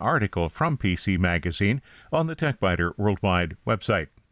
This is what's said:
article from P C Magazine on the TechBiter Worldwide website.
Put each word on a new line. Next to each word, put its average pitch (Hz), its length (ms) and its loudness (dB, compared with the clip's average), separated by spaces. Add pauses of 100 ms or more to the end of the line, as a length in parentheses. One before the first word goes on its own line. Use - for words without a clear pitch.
article 104 480 0
from 156 280 -2
P 92 180 0
C 95 200 0
Magazine 90 640 0 (320)
on 160 140 0
the 160 100 -6
TechBiter 90 640 0
Worldwide 92 580 0 (120)
website. 101 400 -2 (240)